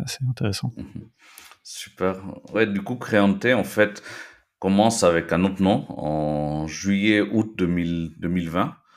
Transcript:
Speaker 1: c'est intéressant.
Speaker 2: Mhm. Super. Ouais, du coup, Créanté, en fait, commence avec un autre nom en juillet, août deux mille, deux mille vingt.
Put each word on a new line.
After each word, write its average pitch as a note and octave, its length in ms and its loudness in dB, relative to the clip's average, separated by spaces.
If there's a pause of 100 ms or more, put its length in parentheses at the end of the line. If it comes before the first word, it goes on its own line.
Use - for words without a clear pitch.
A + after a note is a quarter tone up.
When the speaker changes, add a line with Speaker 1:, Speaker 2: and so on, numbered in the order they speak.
Speaker 1:
c'est - 240 -8
intéressant. A#2+ 460 -4
Speaker 2:
Mhm. - 320 -14 (560)
Super. - 580 -6 (320)
Ouais, G#2+ 120 4
du G2 140 -2
coup, A2 140 -6
Créanté, G#2 600 2
en G2+ 100 2
fait, - 380 0 (560)
commence G2+ 460 4
avec E2+ 280 4
un F2 120 2
autre F#2+ 180 -2
nom G2 280 2
en D2+ 760 -2
juillet, G2 540 2
août G#2+ 360 0
deux F2+ 120 0
mille, E2+ 500 -2
deux F2 100 -6
mille E2+ 220 -2
vingt. G2+ 260 -2 (200)